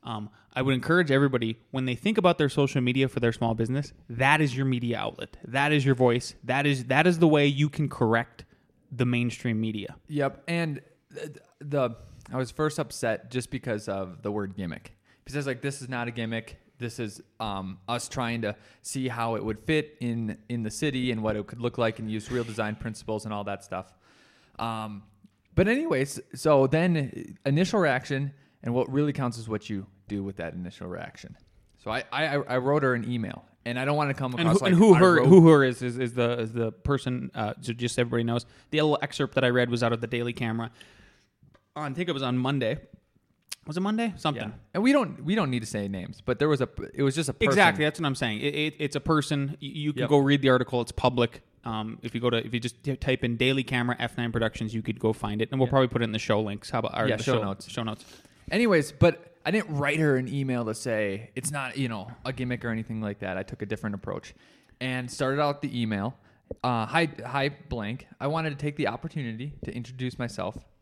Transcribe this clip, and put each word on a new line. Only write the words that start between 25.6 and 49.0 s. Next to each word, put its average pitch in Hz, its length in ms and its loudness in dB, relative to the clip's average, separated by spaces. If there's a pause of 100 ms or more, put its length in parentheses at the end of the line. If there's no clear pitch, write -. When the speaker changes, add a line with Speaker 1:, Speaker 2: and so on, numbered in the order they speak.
Speaker 2:
anyways, 226 520 0 (140)
so 135 340 6
then 160 800 0
initial 175 340 2
reaction, 139 540 0 (300)
and 117 100 -4
what 123 180 0
really 143 220 2
counts 123 240 -2
is 113 100 -12
what 107 220 -4
you 101 160 -4 (220)
do 101 160 -4
with 98 140 -8
that 82 160 -8
initial 90 340 -10
reaction. - 500 -12 (460)
So 107 80 -6
I, 117 200 -4
I, 143 140 -2 (120)
I 131 200 -2
wrote 139 260 2
her 131 120 4
an 117 160 -4
email, 113 340 -6 (200)
and 120 140 -6
I 131 60 -2
don't 143 120 2
wanna 143 160 0
come 131 200 -4
Speaker 1:
And 120 80 -2
Speaker 2:
across 165 180 4
Speaker 1:
who, 196 60 -2
Speaker 2:
like 190 80 4
Speaker 1:
and 175 80 6
who 208 140 12
Speaker 2:
I 160 40 6
Speaker 1:
her, 180 180 10
Speaker 2:
wrote 131 100 6
Speaker 1:
who 165 220 12
her 147 140 10
is, 127 200 2
is, 123 160 -4
is 120 140 0
the, 120 260 2
is 110 140 -4
the 117 180 0
person, 131 640 -4
uh, 107 260 -4
so 120 120 -6
just 120 220 -4
so 123 60 2
everybody 117 220 0
knows, 117 220 -2 (260)
the 151 100 0
little 151 200 4
excerpt - 340 -4
that 131 80 2
I 127 60 4
read 123 200 2
was 120 140 0
out 117 100 2
of 113 80 -4
the 117 60 -6
Daily 120 260 -4
Camera. 113 380 -4 (1040)
On, 151 160 -6
I 127 40 -6
think 175 140 -4
it - 40 0
was 135 100 -4
on 123 140 0
Monday. 127 400 0 (880)
Was 151 100 -6
it 180 40 -2
Monday? 214 360 0
Something. 117 320 -2
Speaker 2:
Yeah. 107 60 -14 (180)
And 196 100 0
we 254 80 6
don't, 269 320 2
we 165 120 0
don't 180 160 2
need 123 100 0
to 110 60 -10
say 101 200 -4
names, 98 320 -8
but - 200 -2
there 151 100 4
was 139 120 4
a, 123 80 -2 (240)
it 135 100 0
was 135 120 4
just 151 140 -2
a 123 40 -4
person. - 160 2
Speaker 1:
Exactly. 165 360 6
That's 151 140 -2
what 160 80 0
I'm 135 80 0
saying. 110 260 -2
It, 143 140 -2
it, 151 240 -2
it's 147 160 -4
a 147 40 -2